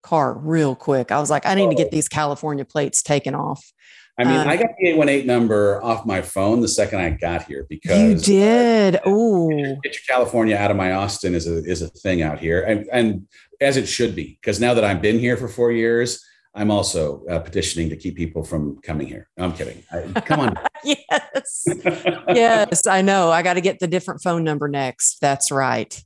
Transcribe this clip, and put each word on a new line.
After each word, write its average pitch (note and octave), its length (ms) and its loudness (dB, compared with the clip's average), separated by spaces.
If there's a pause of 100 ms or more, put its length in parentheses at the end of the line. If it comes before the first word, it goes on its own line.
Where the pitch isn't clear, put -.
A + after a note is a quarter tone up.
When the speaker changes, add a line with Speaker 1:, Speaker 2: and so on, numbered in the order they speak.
Speaker 1:
car C3+ 360 0
real D3+ 360 0
quick. C3+ 380 -2
I C#3 80 2
was D3 100 -2
like, D3 140 0
"I F#3 100 2
need G3 140 4
to D#3+ 60 2
get D#3+ 140 2
Speaker 2:
Oh. - 40 -6
Speaker 1:
these D3+ 160 -2
California D3 560 -4
plates - 380 -2
taken C#3 320 -2
off." D3 280 -6 (560)
Speaker 2:
I B2 60 2
mean, D#3+ 120 4
Speaker 1:
Um, D3+ 120 2
Speaker 2:
I E3 80 2
got A3+ 140 0 (100)
the F3+ 80 4
eight D#3+ 80 2
one D3 140 4
eight C3+ 160 0
number G#2+ 580 2
off A2+ 220 -2
my F#2+ 160 -2
phone G#2 400 0
the A2 60 0
second G2+ 320 0
I E2 100 -2
got E2 320 -4
here C#2 200 -12
Speaker 1:
You - 60 -14
Speaker 2:
because, F#3 540 2
Speaker 1:
did? G#3+ 800 4
Speaker 2:
uh, F#3+ 60 2
Speaker 1:
Ooh. G3+ 400 2 (320)
Speaker 2:
get C#3+ 100 -8
your - 160 -14
California A#2 480 2
out G2+ 140 0
of G2+ 80 0
my F#2 140 0
Austin F#2+ 420 -2
is E2 120 -2
a, E2 180 -4
is E2+ 180 -4
a D2+ 60 -8
thing F2+ 340 -2
out D2+ 160 -4
here. E2 240 0
And, G#2 280 -2
and A2 360 0 (340)
as C#3 160 2
it A#2+ 100 0
should A2+ 300 -2
be, - 260 -12
'cause G2+ 160 -2
now A#2+ 140 2
that A2+ 120 4
I've F#2+ 180 0
been G#2+ 160 4
here A#2+ 180 2
for B2 120 -8
four A#2+ 240 0
years, A#2 520 0 (300)
I'm G#2 160 0
also, E2 580 -2
uh, E2+ 120 -4
petitioning E2 500 -4
to D#2 60 -8
keep E2+ 200 -10
people E2 260 -6
from D2 380 -6
coming D2+ 260 -8
here. - 300 -16
No, F2+ 80 -6
I'm F2 80 -4
kidding. A#1 300 -12 (100)
I, E2+ 80 -6 (200)
come D#3 200 -2
on. B2 140 0 (160)
Speaker 1:
<laughs> D4+ 140 -20
Yes. - 840 -4 (640)
Speaker 2:
<laughs> - 60 2
Speaker 1:
Yes, A3 520 4
I F#3+ 160 4
know. F#3+ 280 4
I E3 120 4
gotta F3+ 180 0
get F#3 200 -2
the F3+ 60 -2
different E3+ 360 -4
phone E3+ 220 0
number D3 240 -2
next. C3+ 520 -4
That's C#3 300 0
right. B2+ 560 -2